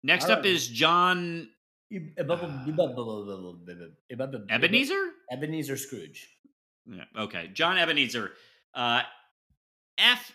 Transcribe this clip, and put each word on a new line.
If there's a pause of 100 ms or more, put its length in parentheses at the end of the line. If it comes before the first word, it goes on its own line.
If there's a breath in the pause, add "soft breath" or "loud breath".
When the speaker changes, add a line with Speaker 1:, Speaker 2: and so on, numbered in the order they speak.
Speaker 1:
next
Speaker 2:
All
Speaker 1:
up
Speaker 2:
right.
Speaker 1:
is
John, (440)
Speaker 2:
Ib-,
ib-,
ib-,
Speaker 1:
uh, (340)
Speaker 2:
ib-,
ib-,
ib-, (400)
ib-,
ib-,
ib-,
Speaker 1:
Ebenezer? (220)
Speaker 2:
Ebenezer
Scrooge. (600)
Speaker 1:
Yeah, (140)
okay.
John
Ebenezer. (420 soft breath)
Uh, (920)
F